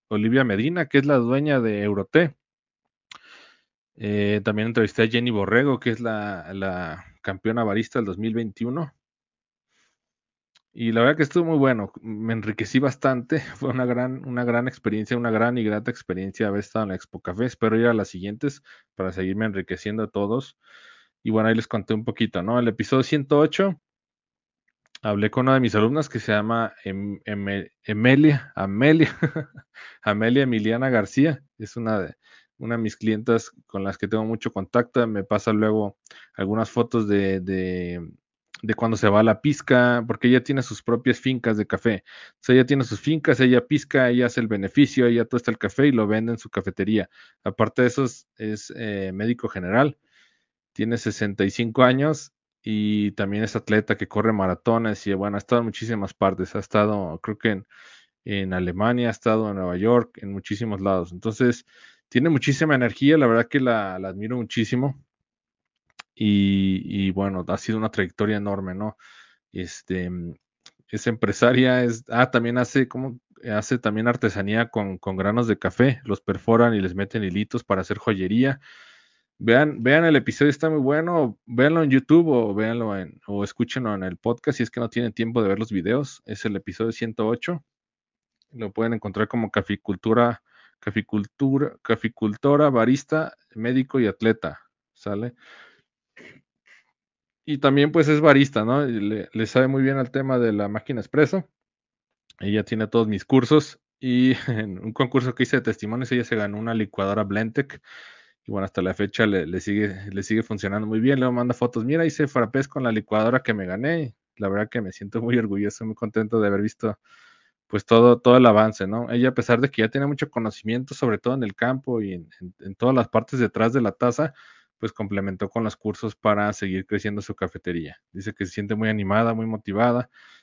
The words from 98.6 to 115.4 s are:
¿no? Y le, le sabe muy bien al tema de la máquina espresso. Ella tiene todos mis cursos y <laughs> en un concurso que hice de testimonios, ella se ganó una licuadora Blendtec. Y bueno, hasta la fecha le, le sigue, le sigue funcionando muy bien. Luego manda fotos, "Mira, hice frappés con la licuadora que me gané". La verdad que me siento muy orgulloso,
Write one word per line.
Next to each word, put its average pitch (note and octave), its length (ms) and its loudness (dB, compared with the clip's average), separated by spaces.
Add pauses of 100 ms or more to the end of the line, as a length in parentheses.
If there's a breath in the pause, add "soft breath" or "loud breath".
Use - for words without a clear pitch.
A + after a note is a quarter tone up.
¿no? C3+ 240 0
Y A#2 120 -2
le, G#2 320 -4
le A2 140 -2
sabe C3 220 2
muy C3+ 140 0
bien C3+ 160 0
al B2+ 120 -4
tema C3+ 280 -2
de A#2 140 2
la G#2 160 -2
máquina G#2+ 320 -8
espresso. D3+ 480 0 (920)
Ella G#2 240 0
tiene A2 220 -4
todos A2+ 220 2
mis G#2 160 -4
cursos C3+ 560 4 (200)
y B2+ 320 4
<laughs> - 160 -4
en G#2+ 300 -4
un A2 140 -8
concurso B2+ 420 0
que B2+ 100 0
hice B2+ 140 -2
de A#2+ 40 -2
testimonios, A#2 500 -4
ella B2 120 0
se A#2 120 -4
ganó G#2 220 -4
una A2+ 160 -4
licuadora G#2 500 -2
Blendtec. A2 580 -4 (640 loud breath)
Y A2 60 -10
bueno, G2 140 -4
hasta F#2+ 160 -6
la F#2+ 120 -2
fecha G#2 320 -2
le, F#2+ 200 0
le F2 140 -6
sigue, G#2 360 -4 (140)
le G2 120 -8
sigue A2 200 -2
funcionando G#2 440 -6
muy A2 140 -2
bien. C3 200 2
Luego B2+ 120 0
manda B2 220 -2
fotos, A#2+ 300 -4
"Mira, D#3+ 220 0
hice D3 220 -2
frappés C3+ 400 -2
con C3+ 160 -8
la A#2 80 0
licuadora A2 500 0
que A2+ 120 -2
me F#2+ 120 -6
gané". B2+ 500 -4 (200)
La G#2+ 120 -4
verdad G#2 220 -2
que B2 120 -4
me F#2 100 -8
siento G#2 300 -8
muy A#2+ 160 2
orgulloso, G#2 480 -4